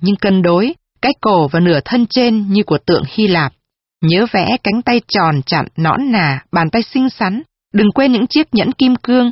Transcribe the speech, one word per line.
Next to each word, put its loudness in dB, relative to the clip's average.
nhưng 0
cân 0
đối, 2
cái 0
cổ 2
và -2
nửa 2
thân 0
trên 0
như 2
của 0
tượng 0
Hy 0
Lạp. 0
Nhớ 2
vẽ -2
cánh -2
tay 0
tròn 0
chặn, -4
nõn -2
nà, -2
bàn 0
tay 0
xinh -2
xắn. -4
Đừng 4
quên 2
những 0
chiếc -2
nhẫn 0
kim 2
cương 0